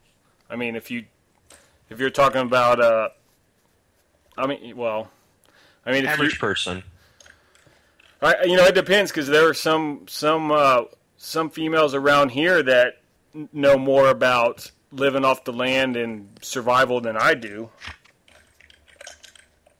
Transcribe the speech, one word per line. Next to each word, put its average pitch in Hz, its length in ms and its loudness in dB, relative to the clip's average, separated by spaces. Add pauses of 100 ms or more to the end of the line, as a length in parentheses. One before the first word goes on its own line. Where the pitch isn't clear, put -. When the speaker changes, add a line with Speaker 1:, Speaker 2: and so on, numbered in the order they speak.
(500)
Speaker 1:
I 117 60 -10
mean, 120 180 -8
if 113 160 -14
you, 120 140 -10 (880)
if 113 100 -18
you're 131 100 -2
talking 131 300 2
about, 123 420 2
uh, 113 280 2 (1300)
I 127 100 -4
mean, 120 300 -10
well, 110 340 -8 (760)
I 123 60 -4
mean, 135 120 0
if 143 60 -4
Speaker 2:
Average 147 240 -2
Speaker 1:
you - 40 -12
Speaker 2:
person. 92 440 -6 (1400)
Speaker 1:
I, 165 220 2
you 180 120 2
know, 180 80 6
it 185 100 4
depends, 185 380 0
'cause 151 160 -6
there 151 200 4
are 151 60 0
some, 156 540 -4
some, 156 420 -2
uh, 139 320 4 (360)
some 160 320 -6
females 160 440 -2
around 143 360 2
here 156 320 0
that 127 380 2 (340)
n-, 151 180 -16
know 139 260 4
more 135 300 4
about 123 640 0 (200)
living 135 340 -2
off 131 200 0
the 127 80 -8
land 127 440 -2
and 113 320 -8 (120)
survival 123 600 0
than 113 160 -6
I 139 180 0
do. 113 340 -10 (2000)